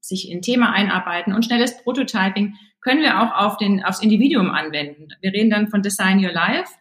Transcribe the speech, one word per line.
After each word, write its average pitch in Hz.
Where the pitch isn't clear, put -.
sich -
in 175
Thema 240
einarbeiten 180
und 226
schnelles 240
Prototyping 208
können 277
wir 226
auch 233
auf 208
den, 202
aufs 190
Individuum 220
anwenden. 151
Wir 190
reden 220
dann 208
von 202
Design 196
Your 175
Life 185